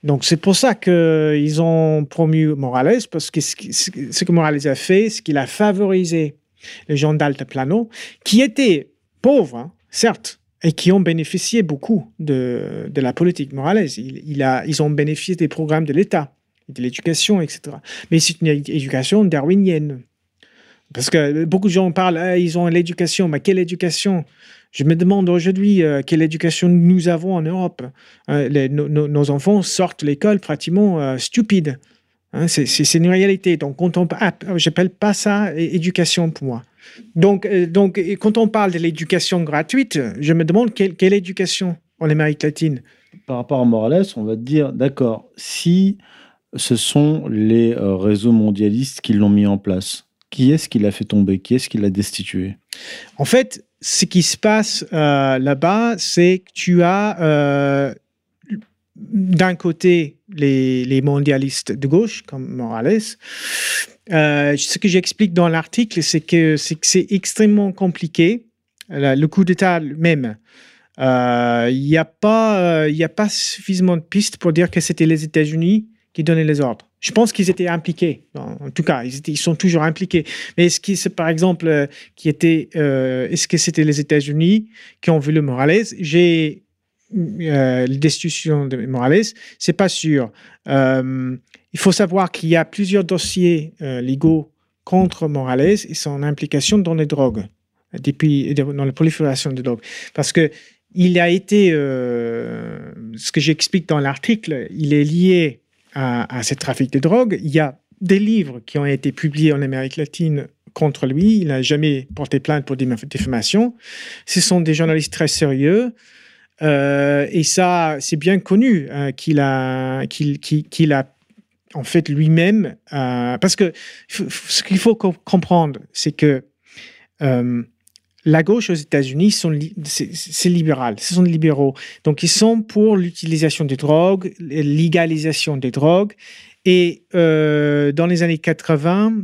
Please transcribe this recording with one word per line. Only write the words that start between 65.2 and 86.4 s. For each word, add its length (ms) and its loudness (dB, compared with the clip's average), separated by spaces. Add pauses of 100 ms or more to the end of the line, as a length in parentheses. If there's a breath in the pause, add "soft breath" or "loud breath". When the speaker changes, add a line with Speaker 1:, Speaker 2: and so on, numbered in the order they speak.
Speaker 1:
dans 140 4
l'article, 540 -2
c'est 180 0
que, 360 2
c'est 200 -6
que 100 -6
c'est 240 2
extrêmement 640 2
compliqué. 720 -2 (420)
La, 280 0
le 120 2
coup 160 2
d'État 360 0
même, 560 -2 (640 soft breath)
euh, 720 2
il 160 -2
y 100 2
a 80 2
pas, 560 0
euh, 280 2
il 80 -2
y 80 0
a 40 -2
pas 200 -2
suffisamment 680 -2
de 60 -4
pistes 360 -2
pour 140 0
dire 180 2
que 100 0
c'était 260 0
les 180 2
États-Unis 640 0 (240 soft breath)
qui 120 -4
donnaient 200 2
les 160 2
ordres. 280 -4 (120)
Je 100 -8
pense 220 4
qu'ils 180 0
étaient 180 0
impliqués. 580 -2 (100)
En, 300 -12
en 40 -12
tout 120 -4
cas, 200 0
ils 140 -8
étaient, 160 -8
ils 40 -4
sont 200 -2
toujours 260 2
impliqués. 420 -2 (320 loud breath)
Mais 100 4
est-ce 120 0
que 160 -4
c'est, 160 -4
par 180 -4
exemple, 380 0
euh, 200 2 (280 loud breath)
qui 140 -4
était, 480 2
euh, 520 0
est-ce 200 -4
que 80 0
c'était 260 0
les 160 2
États-Unis 680 2 (320 loud breath)
qui 100 0
ont 80 4
voulu 220 0
Morales ? 440 2 (140)
J'ai, 640 2 (540)